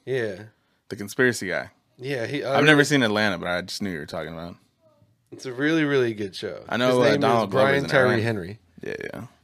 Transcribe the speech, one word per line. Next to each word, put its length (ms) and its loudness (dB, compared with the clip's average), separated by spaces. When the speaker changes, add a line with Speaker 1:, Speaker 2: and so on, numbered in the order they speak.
Speaker 1:
Yeah. 380 -6
Speaker 2:
The 60 -10
conspiracy 520 0
guy. 220 -4
Speaker 1:
Yeah, 280 -6
he, 180 -6
I 140 -2
Speaker 2:
I've 60 4
never 140 6
Speaker 1:
really 80 6
Speaker 2:
seen 180 2
Atlanta, 340 2
but 100 -8
I 140 -2
just 200 -12
knew 100 -4
you 80 -8
were 60 -10
talking 280 -10
about. 220 -14
Speaker 1:
It's 140 -16
a 80 -10
really, 300 2
really 320 2
good 200 -8
show. 320 -10
Speaker 2:
I 100 -2
know, 100 2
Speaker 1:
His 100 4
Speaker 2:
uh, 40 4
Speaker 1:
name 100 2
Speaker 2:
Donald 280 2
Speaker 1:
is 20 -10
Speaker 2:
Glover's 180 4
Speaker 1:
Brian 100 2
Speaker 2:
in 60 -4
it, 40 -8
Speaker 1:
Tyree 260 4
Speaker 2:
right? 80 0
Speaker 1:
Henry. 360 -4
Speaker 2:
Yeah, 140 -8
yeah. 80 -12